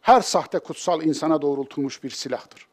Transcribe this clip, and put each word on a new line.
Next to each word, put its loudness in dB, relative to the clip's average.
Her 6
sahte -2
kutsal -4
insana 0
doğrultulmuş -4
bir -10
silahtır. -10